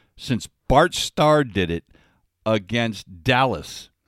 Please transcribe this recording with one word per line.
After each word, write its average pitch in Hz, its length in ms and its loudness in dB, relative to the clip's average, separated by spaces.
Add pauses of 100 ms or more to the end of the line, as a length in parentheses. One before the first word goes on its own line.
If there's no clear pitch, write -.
(160)
since - 320 -6 (200)
Bart 156 260 4
Starr 151 500 2
did 92 280 -2
it 82 140 -6 (600)
against 107 800 -4
Dallas 123 680 -2 (180)